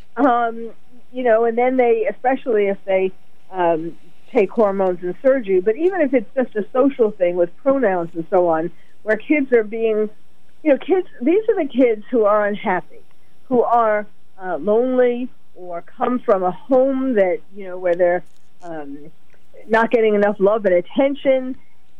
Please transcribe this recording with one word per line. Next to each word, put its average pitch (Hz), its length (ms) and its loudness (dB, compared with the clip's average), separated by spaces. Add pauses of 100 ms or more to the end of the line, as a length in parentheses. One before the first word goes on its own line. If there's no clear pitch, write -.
(160)
um, 233 540 0 (420)
you 254 100 -6
know, 233 220 4
and 226 120 0
then 254 200 2
they, 233 340 4
especially 240 560 0
if 196 180 -2
they, 190 280 0 (380)
um, 170 460 0 (360)
take 202 180 2
hormones 196 520 2
and 180 200 -4
surgery, 220 380 4
but 220 160 0
even 359 240 0
if 262 120 2
it's 247 220 2
just 247 220 -2
a 202 160 -2
social 254 400 2
thing 180 240 0
with 175 220 0
pronouns 196 560 0
and 165 160 -6
so 180 180 4
on, 165 220 0 (340)
where 208 120 0
kids 277 360 0
are 226 100 6
being, 214 480 0 (540)
you 311 80 4
know, 262 60 4
kids, 370 280 0 (160)
these 359 260 2
are 440 140 2
the 277 60 -2
kids 233 420 2
who 233 140 2
are 208 220 4
unhappy, 202 520 -4 (460)
who 247 180 2
are, 214 440 2 (360)
uh, 180 140 -4
lonely, 240 720 2 (260)
or 175 280 -10
come 247 360 -2
from 196 240 2
a 180 80 2
home 262 640 2
that, 185 240 2 (160)
you 202 100 -12
know, 185 140 -10
where 180 160 0
they're, 175 300 2 (400)
um, 147 340 -10 (720)
not 226 240 4
getting 220 240 4
enough 208 240 4
love 202 240 4
and 185 100 4
attention, 262 800 2 (440)